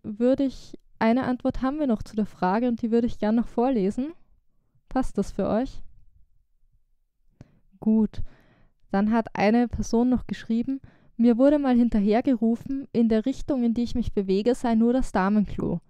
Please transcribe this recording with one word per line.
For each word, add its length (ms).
würde 420
ich, 340
eine 260
Antwort 380
haben 180
wir 80
noch 160
zu 120
der 100
Frage 420
und 140
die 100
würde 160
ich 100
gern 180
noch 120
vorlesen. 680
Passt 300
das 140
für 160
euch? 340
Gut. 420
Dann 220
hat 240
eine 320
Person 420
noch 160
geschrieben, 540
"Mir 220
wurde 200
mal 180
hinterhergerufen, 1160
in 160
der 180
Richtung, 380
in 100
die 100
ich 120
mich 180
bewege, 400
sei 220
nur 160
das 200
Damenklo. 760